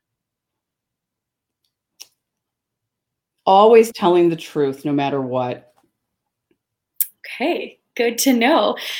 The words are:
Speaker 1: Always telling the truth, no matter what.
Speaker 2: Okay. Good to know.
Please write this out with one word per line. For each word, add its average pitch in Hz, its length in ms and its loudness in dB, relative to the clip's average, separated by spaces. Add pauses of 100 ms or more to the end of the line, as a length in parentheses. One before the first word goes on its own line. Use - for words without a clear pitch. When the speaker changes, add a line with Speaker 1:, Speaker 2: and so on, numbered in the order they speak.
(3500)
Speaker 1:
Always 226 480 6
telling 175 380 2
the 165 60 -4
truth, 143 500 -6
no 147 60 -4
matter 139 280 -2
what. 123 540 -8 (1500)
Speaker 2:
Okay. - 520 -6 (180)
Good 233 220 -2
to 277 140 2
know. 233 440 2 (240)